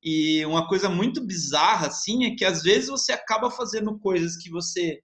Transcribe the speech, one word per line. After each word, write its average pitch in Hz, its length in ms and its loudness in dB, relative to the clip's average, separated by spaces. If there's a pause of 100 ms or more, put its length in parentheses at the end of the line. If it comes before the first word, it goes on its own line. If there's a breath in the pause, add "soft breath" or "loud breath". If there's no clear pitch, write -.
E 156 440 2
uma 160 200 2
coisa 190 220 2
muito 196 380 0
bizarra, 165 600 2
assim, 233 360 -2
é 247 100 0
que 196 120 -2
às 170 160 0
vezes 233 260 4
você 269 240 -2
acaba 220 380 -2
fazendo 214 480 -4
coisas 170 400 0
que 175 100 -16
você 170 560 -4